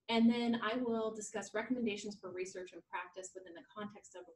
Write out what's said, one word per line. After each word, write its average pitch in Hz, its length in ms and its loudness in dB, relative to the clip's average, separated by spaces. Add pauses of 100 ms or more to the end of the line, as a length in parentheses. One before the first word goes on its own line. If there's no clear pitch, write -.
(100)
And 233 180 8
then 233 300 4
I 214 160 2
will 226 400 2
discuss 208 400 -6
recommendations 214 680 0
for 180 120 -8
research 185 400 -6
and 170 180 -14
practice 185 420 -8
within 185 220 -14
the 160 160 -14
context - 460 -10
of 180 100 -12
a - 100 -20